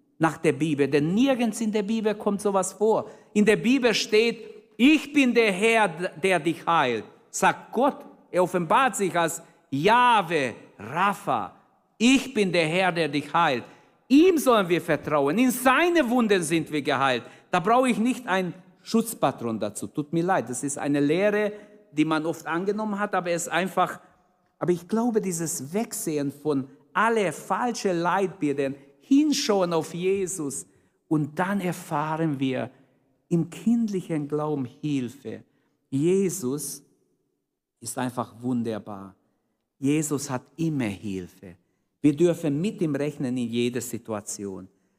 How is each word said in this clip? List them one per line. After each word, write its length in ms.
nach 160
der 160
Bibel, 340
denn 280
nirgends 460
in 100
der 100
Bibel 320
kommt 280
sowas 320
vor. 360
In 100
der 120
Bibel 380
steht, 540
„Ich 340
bin 220
der 180
Herr, 360
der 520
dich 260
heilt“, 400
sagt 400
Gott. 340
Er 140
offenbart 520
sich 220
als 240
Jahwe 840
Rapha. 800
„Ich 360
bin 180
der 160
Herr, 240
der 160
dich 260
heilt.“ 300
Ihm 300
sollen 320
wir 120
vertrauen. 580
In 100
seine 580
Wunden 360
sind 280
wir 120
geheilt. 400
Da 100
brauche 300
ich 80
nicht 300
einen 260
Schutzpatron 760
dazu. 280
Tut 260
mir 100
leid, 260
das 140
ist 140
eine 220
Lehre, 520
die 140
man 220
oft 180
angenommen 540
hat, 160
aber 160
es 160
ist 40
einfach, 480
aber 120
ich 160
glaube, 320
dieses 540
Wegsehen 580
von 360
alle 380
falsche 600
Leitbildern, 840
hinschauen 600
auf 200
Jesus 720
und 300
dann 220
erfahren 800
wir 320
im 220
kindlichen 800
Glauben 380
Hilfe. 760
Jesus 920
ist 160
einfach 440
wunderbar. 760
Jesus 500
hat 140
immer 300
Hilfe. 720
Wir 140
dürfen 460
mit 200
ihm 140
rechnen 400
in 140
jeder 320
Situation. 840